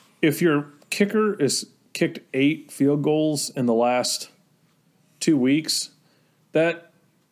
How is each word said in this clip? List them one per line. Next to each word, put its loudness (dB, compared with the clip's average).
If 2
your 0
kicker 0
is -2
kicked -4
eight 0
field 0
goals 0
in -2
the 2
last 0
two 2
weeks, 0
that 0